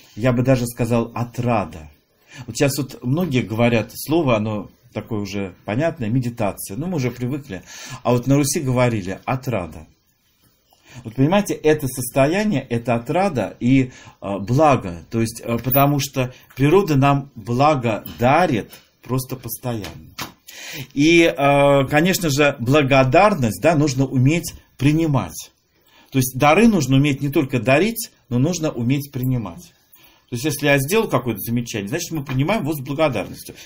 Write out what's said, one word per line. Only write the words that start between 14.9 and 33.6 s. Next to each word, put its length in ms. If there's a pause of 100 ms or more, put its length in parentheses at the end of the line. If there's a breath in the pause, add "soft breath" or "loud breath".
То 100
есть, 220
э, 140
потому 420
что 340 (220 loud breath)
природа 400
нам 400
благо 680 (140)
дарит 540 (300 loud breath)
просто 340
постоянно. 800 (800 loud breath)
И, 300
э, 640
конечно 420
же, 300
благодарность, 1000
да, 140
нужно 300
уметь 480 (240 soft breath)
принимать. 720 (600 soft breath)
То 80
есть 180
дары 300
нужно 280
уметь 260
не 80
только 300
дарить, 520 (180)
но 100
нужно 320
уметь 400
принимать. 640 (560 soft breath)
То 40
есть 120
если 200
я 140
сделал 280
какое-то 320
замечание, 480
значит, 240
мы 120
принимаем 400
его 100
с 80
благодарностью. 720 (120 loud breath)